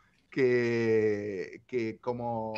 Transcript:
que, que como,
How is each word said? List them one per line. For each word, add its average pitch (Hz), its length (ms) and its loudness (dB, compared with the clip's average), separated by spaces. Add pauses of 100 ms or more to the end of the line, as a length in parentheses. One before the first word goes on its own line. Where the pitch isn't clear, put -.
(300)
que, 110 1400 2
que 113 340 -4
como, 117 580 -6